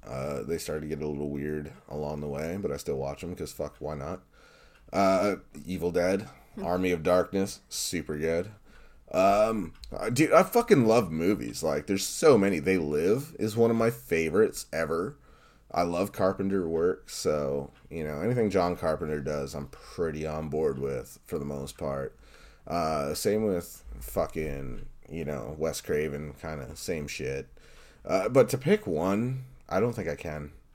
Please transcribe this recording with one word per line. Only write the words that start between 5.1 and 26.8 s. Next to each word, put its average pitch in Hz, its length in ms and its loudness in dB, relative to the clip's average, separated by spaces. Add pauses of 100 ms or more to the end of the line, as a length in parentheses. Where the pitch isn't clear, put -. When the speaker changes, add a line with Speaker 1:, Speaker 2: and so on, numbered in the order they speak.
Speaker 1:
Evil 87 260 -2
Dead, 90 380 0 (260)
Speaker 2:
Hmm. 98 80 -8
Speaker 1:
Army 90 280 2
of 82 120 -2
Darkness, 92 640 2
super - 500 -6
good. 82 340 -2 (600)
Um, 98 640 4 (180)
uh, - 180 -6
dude, 123 220 2
I 165 120 8
fucking 180 440 6
love 110 240 4
movies. 80 520 0
Like, 76 240 0
there's 98 180 0
so 147 320 8
many. 98 220 4
They 92 180 4
Live 82 600 0
is 107 200 0
one 117 140 6
of 113 60 2
my 113 120 4
favorites 85 800 2
ever. 82 460 -2 (520)
I - 120 0
love 87 320 0
Carpenter 98 520 0
work, 82 440 0
so, 71 640 -2 (180)
you 78 160 -6
know, 76 160 -4
anything 113 280 2
John 90 280 2
Carpenter 76 420 -2
does, 71 340 -4
I'm 69 140 -8
pretty 78 580 -6
on 78 220 -4
board 73 320 0
with, 67 460 -6
for 85 120 -6
the 71 60 -4
most 69 340 -8
part. 69 380 -6 (500)
Uh, 78 480 -2
same 107 320 2
with 90 380 -2 (180)
fucking, 73 840 -4 (240)
you 82 140 -6
know, 71 340 -6
Wes 78 220 -2
Craven, 76 540 -4
kinda 71 420 -10
same 78 320 -6